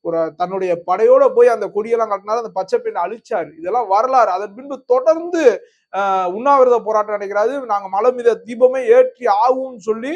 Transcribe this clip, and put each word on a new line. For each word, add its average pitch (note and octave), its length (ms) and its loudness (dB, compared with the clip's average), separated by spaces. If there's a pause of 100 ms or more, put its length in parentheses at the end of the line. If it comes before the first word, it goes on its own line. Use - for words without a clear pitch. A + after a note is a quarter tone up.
ஒரு E3 160 -2 (140)
தன்னுடைய F#3 380 -4 (100)
படையோட A3+ 460 4
போய் A#3+ 200 4
அந்த A3 200 0
கொடியெல்லாம் A3 420 -2
கட்டினாரு, G#3 320 -4
அந்த G#3 100 -12
பச்சை F#3 260 -4
பெயிண்ட் G3+ 240 -6
அழிச்சாரு. F#3 520 -8
இதெல்லாம் G3+ 340 -4
வரலாறு. A3+ 420 2
அதன் G3 240 -6
பின்பு C4+ 300 -12
தொடர்ந்து, D#4+ 580 0 (500)
ஆஹ், F#3+ 400 -2
உண்ணாவிரத B3+ 480 4
போராட்டம் G#3 360 -2
நடக்கிறாரு. G3+ 360 -2 (140)
"நாங்க G3+ 220 -4
மலை G#3+ 240 -2
மீத A#3 280 0
தீபமே B3+ 480 0
ஏற்றி B3 460 2
ஆகும்னு" B3+ 440 0
சொல்லி A3 360 -6